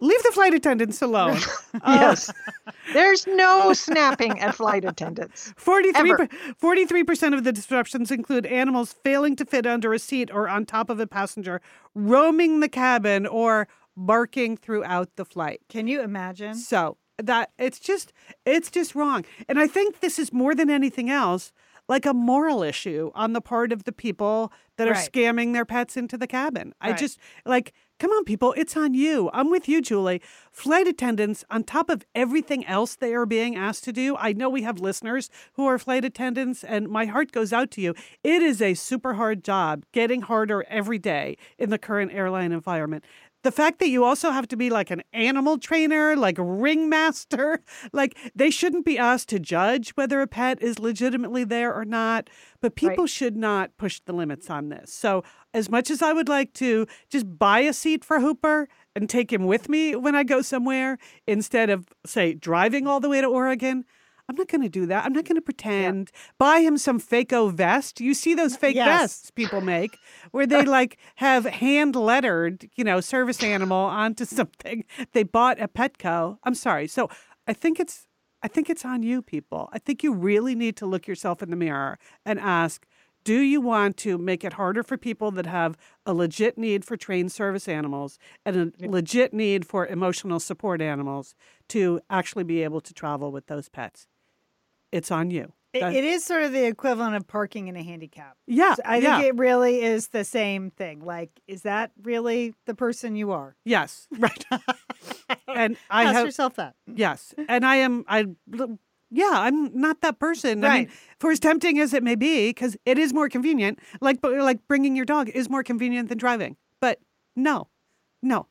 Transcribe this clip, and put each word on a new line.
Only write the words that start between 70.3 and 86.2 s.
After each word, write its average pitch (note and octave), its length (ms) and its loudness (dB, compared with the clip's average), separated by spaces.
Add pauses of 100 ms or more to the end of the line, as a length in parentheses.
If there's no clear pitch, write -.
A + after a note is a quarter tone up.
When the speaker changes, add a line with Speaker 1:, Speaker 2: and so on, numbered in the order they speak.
Speaker 1:
where C#4 160 0
they, C#4+ 160 6
Speaker 2:
<laughs> C4+ 160 4
Speaker 1:
like, B3+ 180 2 (200)
have C4 280 4
hand C#4 520 2
lettered, G#3+ 800 2
you B3 80 -2
know, F#3 160 2
service B3+ 420 -2
animal F#3+ 340 0
onto G#3+ 480 -2
something A3 600 -6 (280)
they A3+ 120 2
bought A#3+ 340 2
at G#3 160 -8
Petco. F#3 720 -2
I'm B3+ 100 -2
sorry. D#3+ 320 -2
So A3 240 -4 (360)
I A3+ 60 -2
think E4 280 -2
it's, - 260 -8 (360)
I A3+ 60 -4
think D#4 220 -2
it's D#4+ 160 -6
on B3+ 160 -4
you A#3+ 200 -2
people. - 500 -8
I A3 80 -10
think - 220 -6
you D4 120 0
really G#3 400 0
need A#3 220 -4
to G#3 100 -8
look F#3 220 -4
yourself F3 340 -6
in F3 80 -10
the E3+ 60 -6
mirror C#3+ 420 -4 (260)
and G#3 160 -4
ask, E3+ 460 -2 (380)
"Do A3 160 2
you C#4 200 4
want G#3+ 380 0
to F#3+ 200 -2
make F3+ 260 -4
it F3+ 100 -8
harder G3+ 280 -2
for C4 140 -6
people G#3+ 360 -6
that F3+ 140 -6
have E3 300 -2 (300)
a F#3 80 0
legit F3 420 0